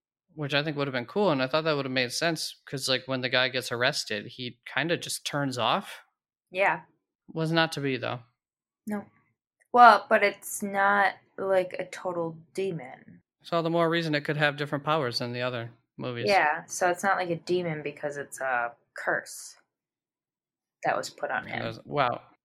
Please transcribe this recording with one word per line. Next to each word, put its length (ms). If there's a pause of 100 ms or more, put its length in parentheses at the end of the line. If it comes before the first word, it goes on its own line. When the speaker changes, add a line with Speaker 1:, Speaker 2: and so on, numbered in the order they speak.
(360)
Speaker 1:
Which 180
I 100
think 140
would 100
have 60
been 120
cool, 260
and 120
I 40
thought 180
that 100
would 100
have 60
made 220
sense, 400 (120)
'cause, 220
like, 200
when 140
the 80
guy 200
gets 240
arrested, 540
he 380
kinda 320
just 280
turns 320
off. 480 (460)
Speaker 2:
Yeah. 340 (480)
Speaker 1:
Was 180
not 220
to 80
be, 160
though. 260 (640)
Speaker 2:
No. 180 (680)
Well, 360
but 140
it's 400
not, 520 (220)
like, 420
a 100
total 480 (160)
demon. 680 (200)
Speaker 1:
So 140
all 60
the 80
more 180
reason 240
it 120
could 120
have 200
different 260
powers 360
than 140
the 80
other 300 (260)
movies. 300
Speaker 2:
Yeah, 380
so 240
it's 140
not 140
like 120
a 60
demon 480
because 340
it's 240
a 340 (200)
curse 640 (1300)
that 140
was 120
put 220
on 200
Speaker 1:
And 80
Speaker 2:
him. 20
Speaker 1:
there's, 240
well, 380 (220)